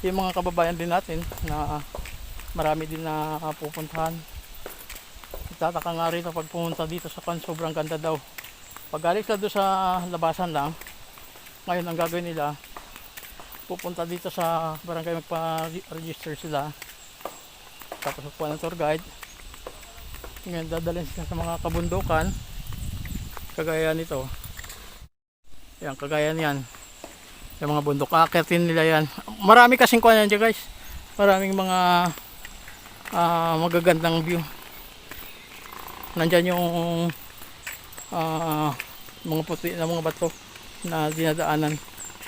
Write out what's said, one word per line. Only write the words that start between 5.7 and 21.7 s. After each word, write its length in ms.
nga 160
rito 160
pag 200
pumunta 360
dito 240
sa 160
kan, 160
sobrang 320
ganda 240
daw. 240
Pag 80
galing 240
sila 160
doon 120
sa 120
labasan 400
lang, 240
ngayon 240
ang 80
gagawin 320
nila, 240
pupunta 400
dito 240
sa 560
barangay, 400
magpa-register 1120
sila, 320
tapos 240
magkuha 280
ng 80
tour 160
guide. 280
Ngayon 240
dadalhin 320
sila 240
sa 80
mga 240
kabundukan 720